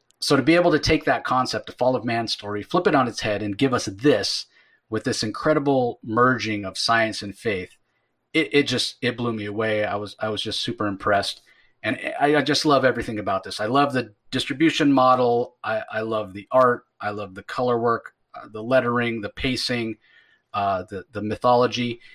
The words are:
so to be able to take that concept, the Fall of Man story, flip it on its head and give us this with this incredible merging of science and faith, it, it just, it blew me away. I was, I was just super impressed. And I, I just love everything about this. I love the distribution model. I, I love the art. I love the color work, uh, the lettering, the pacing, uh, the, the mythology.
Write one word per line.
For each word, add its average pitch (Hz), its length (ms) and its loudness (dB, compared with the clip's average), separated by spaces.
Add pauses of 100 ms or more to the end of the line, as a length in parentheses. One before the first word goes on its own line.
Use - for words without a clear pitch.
(200)
so - 160 2
to 135 60 2
be 160 120 4
able 175 180 6
to 151 60 4
take 156 260 0
that 127 200 0
concept, 127 420 -2
the - 60 -16
Fall 127 220 0
of 113 100 -4
Man 117 220 -2
story, 104 360 -6
flip 175 240 -2
it 170 80 4
on 127 120 4
its 113 140 -6
head 104 220 -2
and 101 160 -4
give 131 160 2
us 113 120 -4
this 107 600 0 (420)
with 110 160 -4
this - 180 -2
incredible 135 800 0
merging 110 640 2
of 92 140 -8
science 113 440 0
and 101 140 -12
faith, 95 340 -4 (640)
it, 156 200 2
it 143 120 4
just, - 380 -4
it 120 140 -2
blew 120 160 -2
me 107 120 -6
away. 107 400 -2
I 104 120 -4
was, 104 220 -10
I 110 100 -4
was 104 140 -4
just - 180 -6
super 113 260 -4
impressed. 101 560 -2 (400)
And 113 160 -4 (220)
I, 147 160 4
I 139 60 4
just 139 220 0
love 135 200 4
everything 117 340 0
about 95 260 -4
this. 95 160 -10
I 107 60 -2
love 127 260 2
the 123 200 -4 (180)
distribution 143 640 2
model. 127 680 4
I, 110 280 -4
I 110 100 -4
love 107 320 -4
the 101 180 -14
art. 127 340 4 (160)
I 104 100 -4
love 101 240 -8
the 98 80 -12
color 123 360 -2
work, 117 360 -2 (200)
uh, - 160 -18
the 107 120 -10
lettering, 120 580 0
the 101 80 -8
pacing, 120 680 -4 (560)
uh, 98 340 -2
the, 95 240 -12
the 104 100 -8
mythology. 120 800 0 (140)